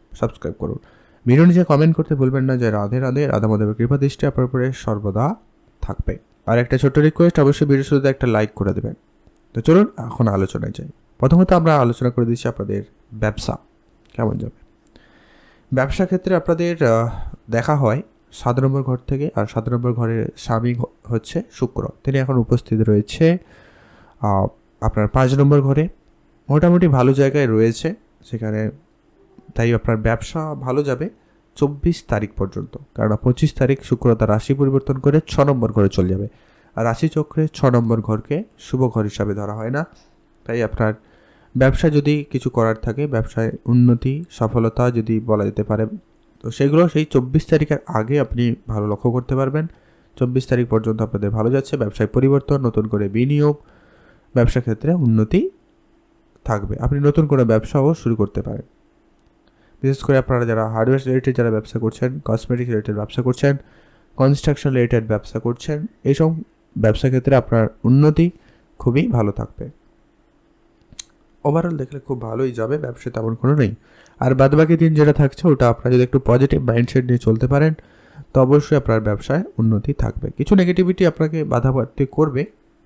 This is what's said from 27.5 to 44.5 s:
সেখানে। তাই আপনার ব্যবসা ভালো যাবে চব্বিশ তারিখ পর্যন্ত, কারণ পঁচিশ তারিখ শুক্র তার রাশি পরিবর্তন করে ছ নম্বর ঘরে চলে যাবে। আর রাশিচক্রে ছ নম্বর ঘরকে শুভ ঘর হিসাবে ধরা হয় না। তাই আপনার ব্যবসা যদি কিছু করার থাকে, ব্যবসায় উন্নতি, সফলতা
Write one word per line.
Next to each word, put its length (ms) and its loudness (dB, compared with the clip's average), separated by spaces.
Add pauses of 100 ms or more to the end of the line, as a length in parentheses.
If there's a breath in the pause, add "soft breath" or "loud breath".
সেখানে। 480 -6 (840)
তাই 200 0
আপনার 220 0
ব্যবসা 580 -4
ভালো 280 -4
যাবে 280 -4 (460 soft breath)
চব্বিশ 520 -2
তারিখ 280 -2
পর্যন্ত, 400 -8 (180)
কারণ 220 -2
পঁচিশ 380 0
তারিখ 280 0
শুক্র 320 0
তার 140 0
রাশি 260 0
পরিবর্তন 440 0
করে 280 2
ছ 140 -2
নম্বর 320 0
ঘরে 160 4
চলে 200 0
যাবে। 200 -4 (460 soft breath)
আর 100 -4
রাশিচক্রে 640 -2
ছ 160 -6
নম্বর 360 2
ঘরকে 440 -4 (140)
শুভ 300 -2
ঘর 160 -2
হিসাবে 300 -4
ধরা 200 -8
হয় 160 -8
না। 160 -6 (580 soft breath)
তাই 180 -4
আপনার 320 -2 (640 soft breath)
ব্যবসা 340 2
যদি 400 0
কিছু 200 -4
করার 320 0
থাকে, 240 -4
ব্যবসায় 460 -4 (140)
উন্নতি, 640 2
সফলতা 600 -2